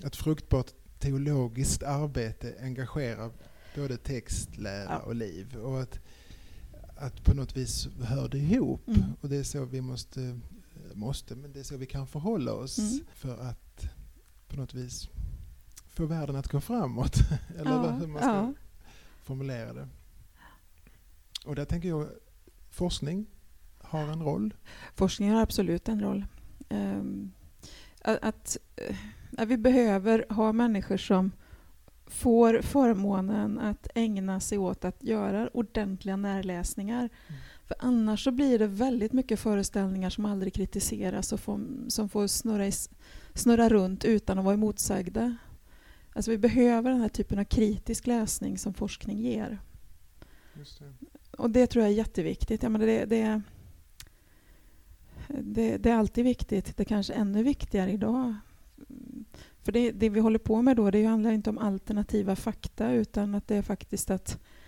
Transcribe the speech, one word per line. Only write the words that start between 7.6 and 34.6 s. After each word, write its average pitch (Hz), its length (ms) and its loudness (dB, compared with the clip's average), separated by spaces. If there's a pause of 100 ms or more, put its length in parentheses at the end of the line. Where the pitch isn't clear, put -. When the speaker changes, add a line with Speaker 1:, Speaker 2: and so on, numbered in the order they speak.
Speaker 1:
hör 127 260 -2
det 135 80 -4
ihop. 160 500 0
Speaker 2:
Mm. 214 140 2 (200)
Speaker 1:
Och 147 80 -6
det 143 80 -2
är 139 60 -2
så 135 220 -6
vi 131 160 -6
måste, 127 580 -8 (540)
måste, 113 420 -6
men 139 180 -16
det 139 60 -14
är 135 40 -12
så 143 140 -10
vi 131 80 -10
kan 135 220 -6
förhålla 151 460 -2
oss 123 260 -8
Speaker 2:
Mm. 214 200 0 (160)
Speaker 1:
för 123 220 -8
att - 480 -10 (600)
på 143 100 -10
något 135 160 -8
vis 127 360 -12 (800)
få - 180 -4
världen 151 300 -4
att 135 120 -4
gå 143 140 -2
framåt. 139 540 -2 (200)
<laughs> - 240 -8
Eller 262 120 -2
Speaker 2:
Ja, 254 100 2
Speaker 1:
vad, 247 120 0
hur 254 140 -4
man - 140 -8
ska 254 100 4
Speaker 2:
ja. 220 220 0 (720)
Speaker 1:
formulera 131 500 -8
det. 135 140 -12 (1600)
Och 151 100 -8
där 139 100 -4
tänker 170 240 -2
jag, 151 180 -2 (640)
forskning 175 560 -4 (520)
har - 300 -6
en 160 160 -4
roll. 180 300 0 (420)
Speaker 2:
Forskning 202 360 2
har 226 100 6
absolut 180 480 0
en 214 120 0
roll. 196 240 -2 (440)
Ehm, 196 600 -4 (720)
a-, 220 180 2
att, - 360 -4 (180)
eh, - 200 -6 (420)
ja, 226 80 0
vi 240 120 2
behöver 226 720 6
ha 220 240 2
människor 220 440 2
som 190 340 4 (760)
får 233 560 6
förmånen 208 1000 2
att 214 360 -4
ägna 196 440 0
sig - 180 -2
åt 185 280 -2